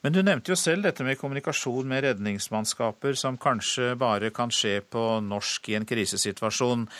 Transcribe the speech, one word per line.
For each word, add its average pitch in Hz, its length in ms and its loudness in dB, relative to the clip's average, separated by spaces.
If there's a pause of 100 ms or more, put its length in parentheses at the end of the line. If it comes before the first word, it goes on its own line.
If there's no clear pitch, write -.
Men 147 100 2
du 185 60 6
nevnte 185 320 4
jo 185 80 4
selv 175 240 2
dette 156 240 0
med 135 100 0
kommunikasjon 139 720 -4
med 135 160 0
redningsmannskaper, 110 1120 -2
som 131 240 -2
kanskje 123 580 0
bare 110 380 2
kan 120 160 -2
skje 101 320 2
på 113 400 0
norsk 101 460 -4
i 107 100 0
en 107 80 -2
krisesituasjon. 110 1000 0 (120)